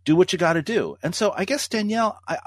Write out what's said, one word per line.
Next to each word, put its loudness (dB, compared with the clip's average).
do 4
what 4
you 0
gotta 2
do." -2
And -4
so 0
I -2
guess, -2
Danielle, -2
I, -4